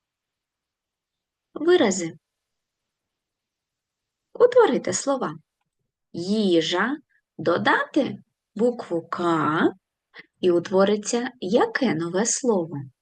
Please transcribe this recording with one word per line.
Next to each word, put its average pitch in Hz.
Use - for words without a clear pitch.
вирази. 220
Утворити 453
слова. 226
Їжа, 180
додати 208
букву 180
«К» 165
і 185
утвориться 202
яке 247
нове 170
слово? 180